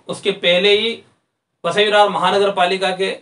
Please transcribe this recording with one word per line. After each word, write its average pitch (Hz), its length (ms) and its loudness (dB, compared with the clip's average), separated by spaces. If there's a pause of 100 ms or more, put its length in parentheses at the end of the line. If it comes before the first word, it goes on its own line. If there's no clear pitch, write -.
उसके 185 240 -4
पहले 185 380 0
ही 220 340 0 (600)
वसई 202 200 0
विरार 208 240 4
महानगर 190 420 0
पालिका 185 440 -2
के 190 260 -4